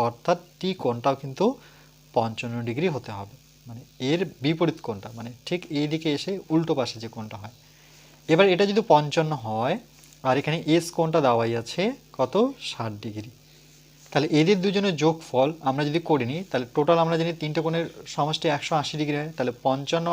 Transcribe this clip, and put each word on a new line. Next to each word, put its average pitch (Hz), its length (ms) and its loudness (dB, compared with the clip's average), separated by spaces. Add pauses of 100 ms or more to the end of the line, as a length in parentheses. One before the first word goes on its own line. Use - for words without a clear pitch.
অর্থাৎ 170 320 0 (220)
টি 185 100 -2 (120)
কোণটাও 120 400 0
কিন্তু 139 220 -4 (720)
পঞ্চান্ন 117 400 -2 (120)
ডিগ্রি 135 260 -2
হতে 120 240 -8
হবে, 101 160 -14 (340)
মানে 117 120 -14 (300)
এর 170 100 2 (240)
বিপরীত 160 420 0
কোণটা, 104 220 -8 (100)
মানে 120 120 -10 (160)
ঠিক 175 140 -4 (200)
এই 151 120 0
দিকে 160 240 -2
এসে 185 160 -6 (220)
উল্টো 160 240 2
পাশে 117 240 -2
যে 113 120 -10
কোণটা 110 280 -12
হয়। 107 120 -16 (760)
এবার 185 220 8
এটা 185 160 4
যদি 208 120 2 (100)
পঞ্চান্ন 151 400 4 (140)
হয়, 113 300 0 (520)
আর 127 120 4
এখানে 151 180 -2 (160)
এস 170 120 2 (100)
কোণটা 160 300 2
দেওয়াই 117 260 4 (100)
আছে - 200 -4 (360)
কত? 127 160 0 (360)
ষাট 113 220 -6 (120)
ডিগ্রি। 107 260 -10 (800)
তাহলে 147 180 2 (120)
এদের 185 240 4
দুজনের 202 380 0
যোগফল 151 460 2 (220)
আমরা 139 180 -2
যদি 156 120 0 (100)
করে 139 200 4
নিই, 160 100 -4 (100)
তাহলে 127 160 -2 (100)
টোটাল 165 280 4
আমরা 165 160 2
জানি 165 100 0 (120)
তিনটে 151 220 -2
কোণের 165 220 -2 (280)
সমষ্টি 151 320 -2 (100)
একশো - 160 -4 (100)
আশি - 180 -6
ডিগ্রি 147 200 0
হয়। 156 160 -8
তাহলে 123 160 -2 (120)
পঞ্চান্ন 143 480 0